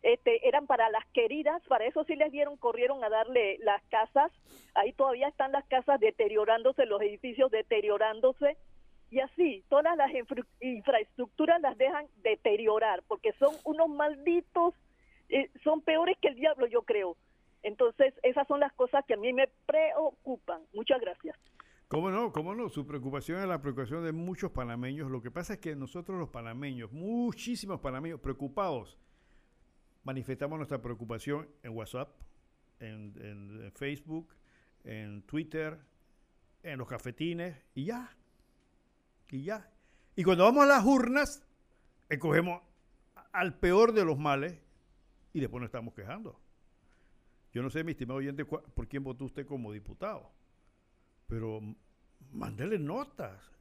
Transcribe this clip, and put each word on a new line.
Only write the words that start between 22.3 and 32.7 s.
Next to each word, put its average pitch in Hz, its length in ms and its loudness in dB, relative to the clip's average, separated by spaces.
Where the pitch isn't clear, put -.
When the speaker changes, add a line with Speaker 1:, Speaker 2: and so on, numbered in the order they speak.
Speaker 2:
¿Cómo 165 200 -4
no? 226 140 -6
Su 147 180 -8
preocupación 139 560 -6
es 196 60 -4
la 165 140 -4
preocupación 135 420 -6
de 165 80 -4
muchos 170 400 -6
panameños. 127 580 -6
Lo 131 120 -6
que 120 100 -12
pasa 175 220 -10
es 180 60 -12
que 160 140 -8
nosotros 170 460 -10
los 156 100 -6
panameños, 120 640 -10
muchísimos 208 880 -6
panameños 143 400 -8
preocupados, 139 800 -6
manifestamos 135 540 -6
nuestra 139 240 -6
preocupación 120 680 -8
en 117 120 -14
WhatsApp, 120 340 -10